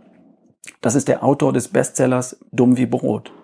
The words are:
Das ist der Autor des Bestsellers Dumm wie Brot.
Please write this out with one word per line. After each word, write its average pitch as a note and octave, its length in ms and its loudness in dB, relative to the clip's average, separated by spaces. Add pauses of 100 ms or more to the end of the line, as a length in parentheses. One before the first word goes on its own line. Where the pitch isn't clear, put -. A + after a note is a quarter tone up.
(800)
Das A#2 140 0
ist - 120 0
der - 160 0
Autor C3+ 300 2
des B2+ 140 -2
Bestsellers - 840 -2
Dumm B2 260 4
wie B2 100 0
Brot. A#2+ 440 -4 (120)